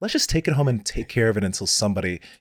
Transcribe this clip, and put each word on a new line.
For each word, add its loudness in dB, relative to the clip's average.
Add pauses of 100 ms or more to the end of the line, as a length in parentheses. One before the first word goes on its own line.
Let's -4
just 0
take 0
it 2
home 4
and 0
take -6
care 2
of 2
it 0
until -4
somebody, 0 (220)